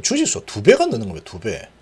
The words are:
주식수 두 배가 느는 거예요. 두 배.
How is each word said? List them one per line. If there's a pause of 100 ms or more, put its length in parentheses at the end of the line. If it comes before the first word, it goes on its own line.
주식수
두
배가
느는
거예요.
두
배. (120)